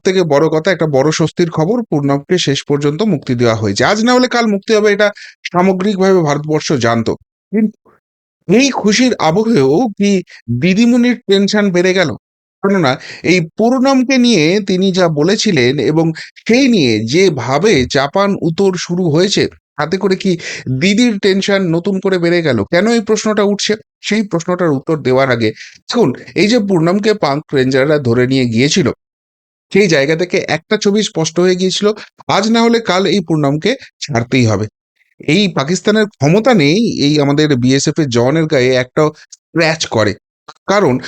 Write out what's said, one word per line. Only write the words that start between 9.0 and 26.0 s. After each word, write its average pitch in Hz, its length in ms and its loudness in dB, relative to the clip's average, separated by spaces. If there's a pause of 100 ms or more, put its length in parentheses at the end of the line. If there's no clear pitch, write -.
আবহেও 180 760 2
কি 196 260 0 (380)
দিদিমণির 233 540 2
টেনশন 202 560 0
বেড়ে 180 220 2
গেল? 175 200 0 (540)
কেননা 170 320 0 (240)
এই 175 180 2 (160)
পূর্ণমকে 262 600 2
নিয়ে 208 500 2
তিনি 190 240 0
যা 180 160 2
বলেছিলেন 151 720 0
এবং 160 320 0 (360)
সেই 254 200 4
নিয়ে 120 360 2
যেভাবে 143 840 0
চাপান 175 560 -2
উতোর 180 360 0
শুরু 175 320 -4
হয়েছে, 175 380 0 (300)
তাতে 160 200 -4
করে 190 180 -2
কি 185 220 -2 (420)
দিদির 202 400 2
টেনশন 196 420 0
নতুন 180 380 -2
করে 190 180 -2
বেড়ে 170 240 0
গেল? 123 220 0
কেন 180 240 0
এই 233 120 0
প্রশ্নটা 214 440 -2
উঠছে? 202 320 -2 (260)
সেই 208 260 -2
প্রশ্নটার 175 420 -2
উত্তর 147 280 -2
দেওয়ার 131 340 0
আগে 113 200 0 (260)
দেখুন, 196 360 0 (220)